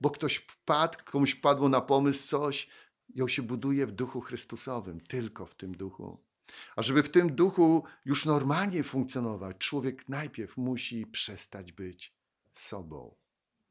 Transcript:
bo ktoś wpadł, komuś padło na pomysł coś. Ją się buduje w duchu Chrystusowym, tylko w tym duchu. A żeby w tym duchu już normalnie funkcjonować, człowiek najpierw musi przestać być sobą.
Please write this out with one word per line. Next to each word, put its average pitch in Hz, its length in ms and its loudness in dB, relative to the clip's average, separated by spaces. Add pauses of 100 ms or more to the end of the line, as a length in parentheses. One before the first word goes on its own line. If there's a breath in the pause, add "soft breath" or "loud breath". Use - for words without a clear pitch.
bo 139 100 2
ktoś - 260 -2
wpadł, - 680 0
komuś 139 300 2
padło 143 340 4
na 131 120 4
pomysł 139 480 2
coś. 143 400 -2 (460 loud breath)
Ją 131 140 0
się 127 140 -2
buduje 127 440 0
w 107 60 -6
duchu 127 280 -6
Chrystusowym, 117 800 -8
tylko 110 460 -8
w - 80 -20
tym 92 180 -10
duchu. 92 520 -12 (520 loud breath)
A 113 60 -2
żeby 135 200 4
w 147 80 -2
tym 175 240 6
duchu 165 500 6 (200 loud breath)
już 139 200 0
normalnie 156 580 2
funkcjonować, 113 760 -4
człowiek 131 500 -4
najpierw 139 480 -8
musi 120 500 -4
przestać 98 680 -10
być 92 440 -12 (360)
sobą. 78 640 -10 (560)